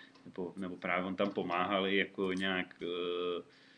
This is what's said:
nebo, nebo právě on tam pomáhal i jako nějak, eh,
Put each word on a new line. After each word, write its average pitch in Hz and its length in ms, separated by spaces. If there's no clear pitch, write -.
nebo, 87 320
nebo 90 200
právě 92 300
on 92 100
tam 101 140
pomáhal 95 560
i 98 100
jako 95 360
nějak, 92 500
eh, 87 600